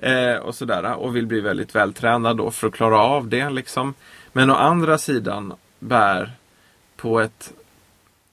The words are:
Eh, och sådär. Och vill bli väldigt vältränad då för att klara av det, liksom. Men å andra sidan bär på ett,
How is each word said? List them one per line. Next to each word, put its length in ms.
Eh, 280
och 180
sådär. 400
Och 220
vill 100
bli 140
väldigt 340
vältränad 640
då 140
för 160
att 80
klara 280
av 260
det, 220
liksom. 440
Men 180
å 40
andra 440
sidan 540
bär 540
på 240
ett, 320